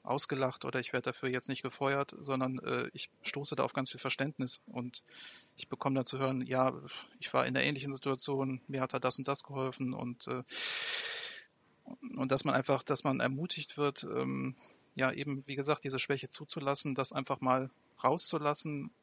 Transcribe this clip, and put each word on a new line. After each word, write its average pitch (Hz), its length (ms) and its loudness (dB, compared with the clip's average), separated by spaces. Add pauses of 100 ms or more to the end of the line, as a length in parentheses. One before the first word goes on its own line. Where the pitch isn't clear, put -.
ausgelacht 135 640 0
oder 131 140 0
ich 120 120 -4
werde 131 200 2
dafür 127 180 -2
jetzt 127 200 -2
nicht 131 120 -4
gefeuert, 139 600 0
sondern, 131 380 0
äh, 123 340 0
ich - 180 -8 (100)
stoße - 340 -2
da 139 80 4
auf 123 100 0
ganz 131 180 -2
viel 123 80 -10
Verständnis 131 680 -2
und 123 380 -6 (520)
ich - 120 -12
bekomme 135 300 0
da 127 80 2
zu - 120 -2
hören, 131 240 2
ja, 127 320 4 (460)
ich - 120 -6
war 127 140 6
in 127 100 0
einer 131 80 4
ähnlichen 139 280 2
Situation, 135 760 0
mir 139 140 -2
hat 131 140 0
da 131 40 0
das 127 200 2
und 131 80 -2
das 139 160 0
geholfen 131 500 -2
und, 123 340 -6
äh, 127 140 -2 (1800)
und 131 140 0
dass 135 120 4
man 135 120 6
einfach, 131 260 4
dass - 220 0
man 135 160 2
ermutigt 135 580 0
wird, 143 260 0
ähm, 131 520 -2 (400)
ja, 131 160 2
eben, 139 340 -4
wie 139 100 -8
gesagt, 139 280 2
diese 131 160 -2
Schwäche 135 300 0
zuzulassen, 143 680 0
das 131 180 0
einfach 135 280 -2
mal 131 280 4 (340)
rauszulassen 147 840 2 (120)